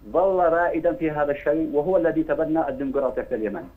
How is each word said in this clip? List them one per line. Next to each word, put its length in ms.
ظل 280
رائدا 540
في 180
هذا 220
الشيء، 400
وهو 240
الذي 260
تبنى 460
الديمقراطية 540
في 120
اليمن. 280